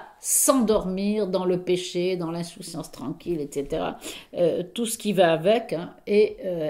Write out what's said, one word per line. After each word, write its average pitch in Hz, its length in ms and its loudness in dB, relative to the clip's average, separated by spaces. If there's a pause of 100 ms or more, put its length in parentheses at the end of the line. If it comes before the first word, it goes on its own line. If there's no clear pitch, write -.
(220)
s'endormir 208 1040 2
dans 185 180 0
le 180 160 2
péché, 180 540 -2
dans 165 140 -4
l'insouciance 170 600 -8
tranquille, 151 480 -6
et 143 100 -6
cetera. 151 460 -4 (380)
Euh, 175 280 2 (120)
tout 233 100 -2
ce 226 140 -4
qui 208 160 -2
va 170 180 6
avec, 175 400 2
hein, 170 220 -6 (120)
et, 208 380 4
euh, 170 260 -2